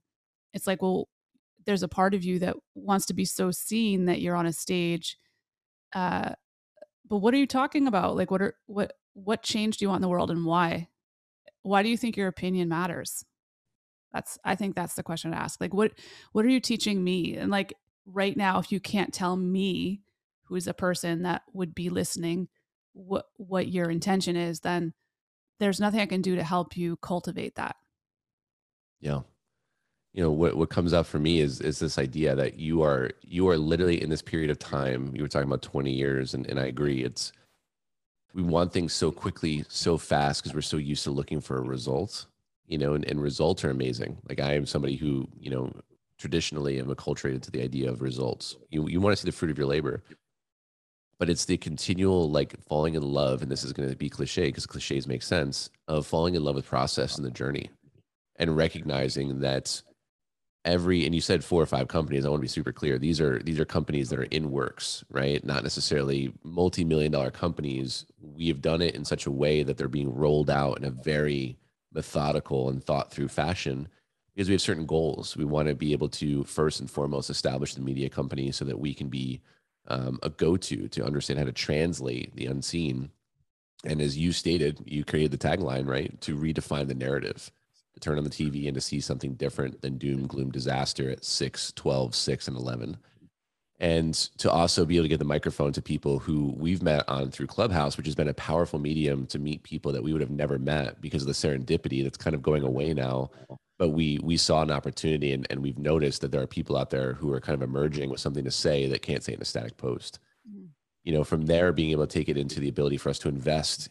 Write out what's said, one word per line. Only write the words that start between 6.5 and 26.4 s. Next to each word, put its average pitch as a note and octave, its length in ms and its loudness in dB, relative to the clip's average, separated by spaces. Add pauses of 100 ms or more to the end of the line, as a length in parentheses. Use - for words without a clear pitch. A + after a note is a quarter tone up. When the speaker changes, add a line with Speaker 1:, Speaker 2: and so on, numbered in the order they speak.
Speaker 1:
but G#3+ 120 0
what A3 160 6
are C#4 40 6
you C#4 100 6
talking C#4 400 2
about? F#3 280 2
Like, F#3 160 0
what F#3+ 100 2
are, - 140 -2 (120)
what, G3+ 260 -2 (200)
what G3+ 300 -4
change G#3+ 340 0
do G3+ 80 0
you G3 40 2
want F#3 100 2
in F#3+ 40 2
the F#3 60 2
world F3 220 2
and E3+ 140 0
why? E3+ 420 2 (760)
Why G3 200 4
do A3+ 60 2
you A#3 80 2
think A#3 180 -2
your G3 120 0
opinion F3+ 420 0
matters? E3 560 -4 (840)
That's, - 320 -8
I F#3+ 120 0
think G3 200 -2
that's F3 180 -4
the F#3+ 80 -8
question E3 300 -6
to E3+ 60 -4
ask. - 220 -6
Like, F3+ 140 -4
what, G#3+ 200 2 (400)
what G#3+ 120 4
are B3 40 6
you C4 100 6
teaching G#3+ 440 0
me? F3+ 320 0
And, F3+ 140 -2
like, G3 240 0 (320)
right G3 320 0
now, F#3+ 220 2
if - 120 -4
you G3 80 0
can't - 340 -2
tell F3+ 220 0
me, F#3 640 0 (420)
who F#3 120 -8
is F3+ 120 -2
a F3 60 -4
person F3 500 0
that F3 180 -2 (120)
would F3+ 200 -4
be F3 160 -4
listening, F3 580 -2 (460)
what, F#3+ 320 -4 (120)
what F#3 320 -2
your F3 200 0
intention F3 460 2
is, E3+ 240 -2
then F3 340 -2 (680)
there's G3 200 2
nothing G#3 200 2
I G3+ 60 4
can F#3+ 160 0
do F3+ 140 2
to F3 80 0